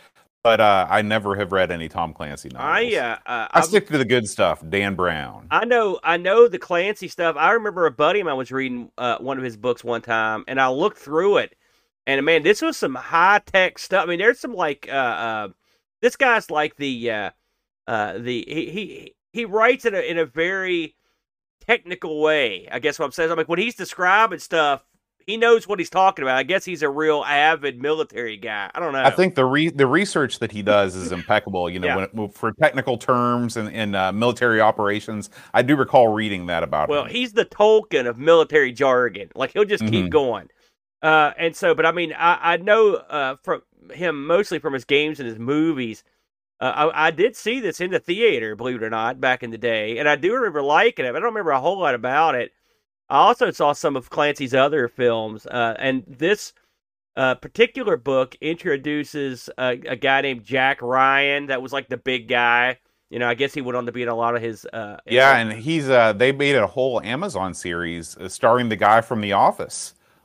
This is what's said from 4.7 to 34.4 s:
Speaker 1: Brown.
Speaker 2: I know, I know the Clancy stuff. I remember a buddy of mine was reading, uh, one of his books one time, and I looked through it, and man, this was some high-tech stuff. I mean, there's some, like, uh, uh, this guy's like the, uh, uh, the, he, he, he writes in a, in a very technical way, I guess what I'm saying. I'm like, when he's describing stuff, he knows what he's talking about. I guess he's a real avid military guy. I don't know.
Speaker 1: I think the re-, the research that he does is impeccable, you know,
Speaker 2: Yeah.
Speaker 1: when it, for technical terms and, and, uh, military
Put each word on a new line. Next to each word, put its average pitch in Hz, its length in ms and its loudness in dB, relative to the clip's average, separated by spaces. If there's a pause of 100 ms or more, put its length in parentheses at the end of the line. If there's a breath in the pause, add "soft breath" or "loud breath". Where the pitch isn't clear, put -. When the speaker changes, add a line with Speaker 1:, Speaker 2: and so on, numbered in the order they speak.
Speaker 1:
Brown. 78 560 -4
Speaker 2:
I 175 120 2
know, 226 400 0
I 170 140 2
know 202 320 6
the 180 100 -6
Clancy 185 480 -4
stuff. 165 320 -2
I 170 120 4
remember 208 340 0
a 147 60 2
buddy 156 280 2
of 185 60 -4
mine 147 100 -2
was 127 160 -8
reading, 127 460 -6
uh, 120 220 -2
one 131 180 -6
of 131 80 -8
his 117 100 -8
books 120 300 -4
one 117 160 -4
time, 110 480 -2
and 131 100 -4
I 131 80 4
looked 156 300 -2
through 170 400 0
it, 110 180 -2 (500)
and 135 200 0
man, 160 180 4
this 202 180 2
was 320 140 -2
some 139 200 -4
high-tech 180 840 2
stuff. 185 240 0
I - 40 -2
mean, 175 120 -4
there's 233 200 2
some, 247 140 -12
like, 160 380 -4
uh, 135 40 -6
uh, 110 520 -2 (540)
this 240 160 0
guy's 277 340 2
like 151 240 -2
the, 123 340 -6
uh, 104 200 -4 (580)
uh, 104 320 -4
the, 120 280 -6
he, 147 220 -8
he, - 460 -12 (180)
he 233 100 -6
writes 220 420 2
in 208 100 0
a, 180 40 0
in 160 180 -4
a 160 80 0
very 175 720 -4 (680)
technical 175 560 -4
way, 139 500 0
I 123 80 -8
guess 147 200 -2
what 151 60 -2
I'm 127 60 -8
saying. 165 200 -2
I'm 165 60 -2
like, 156 120 -4
when 170 100 -2
he's 233 160 -4
describing 185 640 0
stuff, 147 460 0 (420)
he 208 80 -4
knows 226 320 4
what 196 100 -4
he's 165 120 -6
talking 185 340 2
about. 131 140 2
I 135 60 0
guess 185 200 -2
he's 170 200 -6
a 147 60 2
real 151 360 0
avid 143 560 2
military 127 560 -4
guy. 101 360 -8
I - 60 -8
don't 165 140 -4
know. 135 100 -2
Speaker 1:
I 113 60 6
think 180 260 0
the 131 100 4
re-, 147 240 0
the 139 180 2
research 156 520 0
that 107 120 -6
he 104 100 -10
does 98 340 2
is 87 160 -8
impeccable, 92 580 -2
you 90 100 -8
know, 90 80 -4
Speaker 2:
Yeah. - 80 -2
Speaker 1:
when 104 320 -6
it, - 60 -14
for 113 200 -4
technical 131 440 0
terms 123 600 0
and, 107 160 -6
and, 104 220 -4
uh, 95 180 0
military 117 480 2